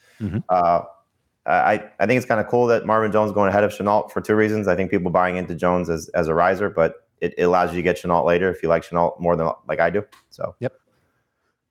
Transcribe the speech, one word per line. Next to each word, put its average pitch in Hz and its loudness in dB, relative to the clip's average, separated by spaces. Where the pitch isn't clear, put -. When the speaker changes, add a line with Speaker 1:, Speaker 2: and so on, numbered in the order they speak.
Speaker 1:
Mm-hmm. 87 -4
Speaker 2:
uh, 85 2
I, 90 2
I 98 0
think 127 2
it's 120 -4
kinda 110 0
cool 123 0
that 117 0
Marvin 110 0
Jones 107 2
going 98 2
ahead 101 4
of 101 0
Shenault 104 -2
for 98 -6
two 107 0
reasons. 107 0
I 90 2
think 92 -2
people 92 0
buying 90 0
into 87 -6
Jones 90 0
as, 80 -4
as 85 -2
a 80 0
riser, 92 2
but - -2
it, 87 -4
it - -2
allows 87 2
you 87 -6
to 90 -4
get 90 0
Shenault 85 0
later 87 2
if 85 -8
you 80 -2
like 82 2
Shenault 85 -2
more 87 0
than, 80 -2
like, 76 -4
I 82 2
do. 101 -4
So, - -10
Speaker 1:
Yep. 120 -8